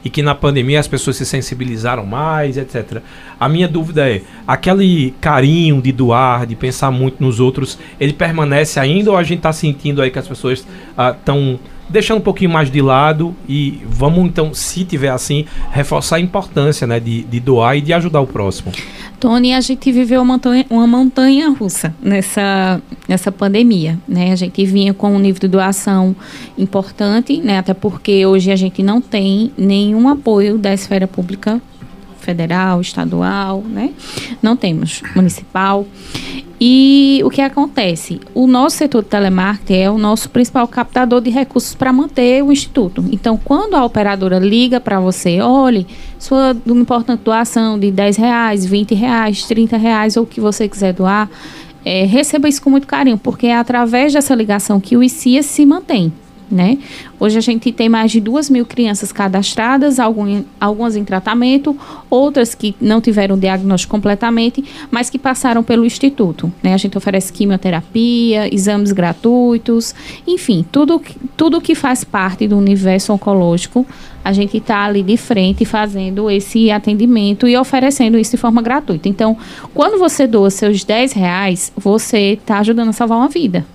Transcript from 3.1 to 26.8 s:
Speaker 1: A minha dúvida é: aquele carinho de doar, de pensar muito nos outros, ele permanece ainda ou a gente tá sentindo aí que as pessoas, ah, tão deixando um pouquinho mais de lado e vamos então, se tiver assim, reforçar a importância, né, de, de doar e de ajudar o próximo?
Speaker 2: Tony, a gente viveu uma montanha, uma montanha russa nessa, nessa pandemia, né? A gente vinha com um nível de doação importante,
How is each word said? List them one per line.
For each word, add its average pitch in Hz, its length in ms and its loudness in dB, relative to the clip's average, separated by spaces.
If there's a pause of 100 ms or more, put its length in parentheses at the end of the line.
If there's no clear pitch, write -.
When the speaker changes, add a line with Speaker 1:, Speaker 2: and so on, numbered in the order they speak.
Speaker 1:
A 127 100 0
minha 170 180 2
dúvida 156 400 -2
é: 101 140 -2 (260)
aquele 175 720 2
carinho 147 640 2
de 127 100 0
doar, 123 540 2
de 113 100 -8
pensar 127 360 -4
muito 131 320 -2
nos 120 160 0
outros, 131 400 0 (200)
ele 143 140 0
permanece 151 680 0
ainda 180 300 2
ou 196 80 2
a 175 60 2
gente 175 160 -4
tá 160 120 0
sentindo 143 480 -2
aí 131 120 2
que 139 80 -8
as 127 80 -10
pessoas, 127 360 -6 (320)
ah, 123 200 0 (100)
tão 139 340 0 (300)
deixando 214 280 2
um 208 40 0
pouquinho 190 300 0
mais 156 180 2
de 139 120 0
lado 151 540 2 (140)
e 139 380 -4
vamos 143 380 2
então, 165 280 -2
se - 300 -6
tiver 139 260 -2
assim, 143 360 -4 (260)
reforçar 143 460 -2
a - 20 0
importância, 170 680 -2
né, 117 140 0
de, 117 240 -4
de 117 160 -4
doar 123 380 2
e 147 40 -2
de 151 120 -2
ajudar 165 280 0
o 131 60 0
próximo? 101 440 -6 (480)
Speaker 2:
Tony, 247 340 2
a 262 80 2
gente 262 300 -2
viveu 254 300 2
uma 254 120 2
montanha, 254 360 2
uma 233 180 4
montanha 262 600 4
russa 196 520 -2
nessa, 196 800 0 (260)
nessa 185 240 0
pandemia, 196 680 2 (100)
né? 180 260 0
A - 20 2
gente 185 300 -2
vinha 196 280 2
com 202 220 0
um 196 40 2
nível 196 200 2
de 196 80 0
doação 190 680 0 (440)
importante, 202 800 -2